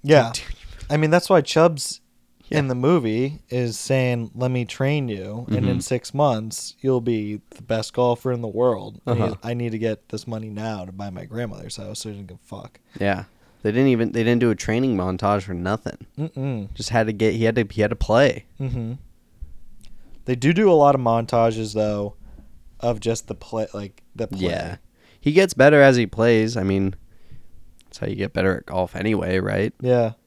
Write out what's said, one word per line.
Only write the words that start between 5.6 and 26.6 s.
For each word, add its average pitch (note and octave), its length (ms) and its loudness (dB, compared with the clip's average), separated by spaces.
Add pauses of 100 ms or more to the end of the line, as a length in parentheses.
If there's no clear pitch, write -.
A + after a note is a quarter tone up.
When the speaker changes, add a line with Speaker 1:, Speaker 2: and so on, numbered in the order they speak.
Speaker 2:
Mm-hmm. B2 140 0
Speaker 1:
six - 340 -6
months, A#2 680 -2
you'll C3 220 0
be G#2+ 400 -4 (100)
the - 100 -20
best A2 320 -4
golfer B2 380 0
in A#2+ 100 -4
the A#2 60 -8
world." G#2+ 580 -2
And A#2+ 120 0
he's, G#2 140 0
Speaker 2:
Uh-huh. G2+ 120 -8
Speaker 1:
"I A#2 100 -6
need A#2+ 200 -4
to A2+ 40 -6
get A2 320 -4
this G#2+ 180 -10
money A2 220 -8
now G#2 360 -8
to F#2 80 -16
buy G2+ 160 -10
my F2+ 160 -12
grandmother's - 520 -10
house, G2+ 220 -12
so A2+ 100 -12
he G#2 60 -12
doesn't G2 120 -16
give F2+ 160 -20
a - 20 -20 (160)
fuck." - 180 -20 (200)
Speaker 2:
Yeah. F#2+ 260 -2 (380)
They G#2+ 80 0
didn't B2+ 180 4
even, A#2 240 2
they A#2 100 0
didn't A#2+ 160 4
do A#2+ 120 4
a G2+ 40 0
training B2+ 400 -2
montage F#2+ 540 -2
or F#2 40 -6
nothing. F#2 440 -6 (200)
Speaker 1:
Mm-mm. C3+ 560 -6
Speaker 2:
Just - 180 -10
had A2+ 160 2
to A2 60 -2
get, G#2+ 200 0
he A2+ 100 -2
had A2+ 120 2
to, A#2 140 2
he A2 120 -4
had G#2 80 2
to F#2+ 80 -4
play. A#2+ 480 2 (160)
Speaker 1:
Mm-hmm. B2 320 -6 (1300)
They B2+ 100 -2
do C3+ 180 2
do G3 180 4
a - 20 8
lot C#3+ 220 8
of C3 60 0
montages, A2+ 720 2
though, G#2 420 -2 (640)
of A#2 200 -2
just A2+ 280 -4
the G#2+ 80 -8
play, A2 380 -6
like, G2+ 300 -12 (120)
the A2 120 -6
play. F#2+ 120 -10
Speaker 2:
Yeah. F2 360 -4 (440)
He D3 120 0
gets F#3 220 6
better C#3+ 280 8
as C3+ 160 8
he A#2 80 2
plays. A2+ 500 2
I F#2+ 80 -2